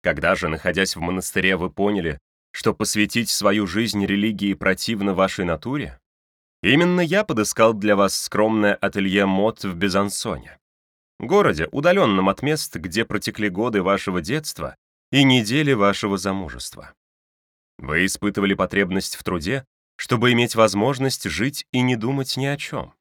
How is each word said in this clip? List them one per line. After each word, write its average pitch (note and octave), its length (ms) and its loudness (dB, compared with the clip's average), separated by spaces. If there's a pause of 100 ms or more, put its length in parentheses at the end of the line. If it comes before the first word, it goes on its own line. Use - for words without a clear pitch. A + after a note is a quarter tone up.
Когда E2+ 340 0
же, E2+ 140 -4
находясь F2 480 -2
в - 20 -12
монастыре, F#2 560 -2
вы F2 140 -4
поняли, G2 500 -2 (320)
что - 220 -2
посвятить G#2 560 -2
свою G#2 360 2
жизнь G2+ 400 -2
религии G2+ 480 0
противно G2 600 0
вашей F#2+ 320 0
натуре, F2 540 -6 (640)
именно F3 380 4
я F3+ 240 2
подыскал A2+ 500 2
для G2+ 220 2
вас G2 240 2
скромное G#2+ 560 2
ателье G2 500 0
мод G2 380 0
в F#2+ 100 -4
Безансоне, G2 840 -4 (600)
городе, A#2 520 2
удаленном C#3 560 2
от F#2+ 140 0
мест, D3+ 340 -2
где F#2 300 -4
протекли G#2 420 -4
годы G2+ 340 0
вашего F#2 400 0
детства F2+ 540 -8 (380)
и C#3 100 6
недели C3 480 4
вашего G2+ 460 2
замужества. F#2+ 760 -8 (840)
Вы D#2 280 -2
испытывали G2 480 0
потребность F#2+ 640 -2
в - 80 -16
труде, F#2 420 -4 (300)
чтобы A#2+ 380 2
иметь A#2 220 2
возможность A2+ 760 2
жить A2 420 -4
и B2 100 2
не B2+ 140 2
думать C3 400 -4
ни C3 100 -4
о C#3 120 -4
чем. - 440 -10